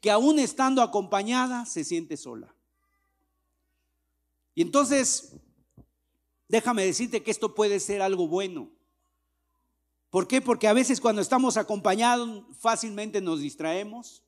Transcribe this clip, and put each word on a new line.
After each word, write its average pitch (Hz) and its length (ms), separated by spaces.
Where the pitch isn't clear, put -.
que 202 80
aún 269 300
estando 262 420
acompañada 233 840
se 160 160
siente 165 340
sola. - 380
Y 165 80
entonces, 269 720
déjame 226 360
decirte 190 380
que - 80
esto 214 240
puede 202 260
ser 196 220
algo 190 260
bueno. 175 440
¿Por 185 180
qué? 262 140
Porque 233 260
a 208 60
veces 254 260
cuando 214 220
estamos 254 360
acompañados 220 880
fácilmente 220 640
nos 165 180
distraemos 180 880